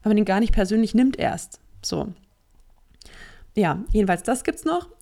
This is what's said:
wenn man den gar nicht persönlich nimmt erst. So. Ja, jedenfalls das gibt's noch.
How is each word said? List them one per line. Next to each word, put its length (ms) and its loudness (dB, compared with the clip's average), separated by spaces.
wenn 80 0
man 60 4
den 80 4
gar 160 0
nicht 120 0
persönlich 420 0
nimmt 240 4
erst. 420 -6
So. 300 -6
Ja, 280 2
jedenfalls 320 2
das 200 -2
gibt's 200 -6
noch. 260 -4